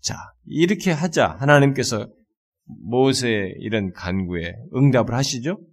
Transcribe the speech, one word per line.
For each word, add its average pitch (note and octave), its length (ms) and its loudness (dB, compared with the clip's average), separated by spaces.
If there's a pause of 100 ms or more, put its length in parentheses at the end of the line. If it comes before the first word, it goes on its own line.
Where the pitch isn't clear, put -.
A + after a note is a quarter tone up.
자, - 140 -8 (280)
이렇게 F3+ 460 0
하자. D3+ 480 0
하나님께서 C3+ 720 4 (560)
모세의 A#2+ 960 0
이런 G#2 340 -4
간구에 F2 600 -4 (220)
응답을 B2+ 380 4
하시죠? C3+ 480 -4 (120)